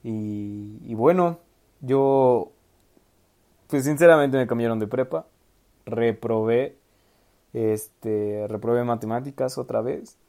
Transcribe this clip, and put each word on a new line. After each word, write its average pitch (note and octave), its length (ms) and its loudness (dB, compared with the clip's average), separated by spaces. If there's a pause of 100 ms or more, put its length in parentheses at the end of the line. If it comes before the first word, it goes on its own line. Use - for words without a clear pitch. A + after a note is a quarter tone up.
Y, G#2 800 -10
y A2+ 100 -10
bueno, E3+ 440 2 (420)
yo, C3+ 720 2 (1160)
pues, C#3 160 -2
sinceramente D3 520 6
me B2+ 100 2
cambiaron A#2 320 -2
de G#2+ 80 -2
prepa. C3 400 -4 (600)
Reprobé, A2+ 880 0 (800)
este, G#2+ 920 -4
reprobé A2+ 360 -2
matemáticas A#2+ 760 -6
otra B2 240 -4
vez. D3 360 -8 (100)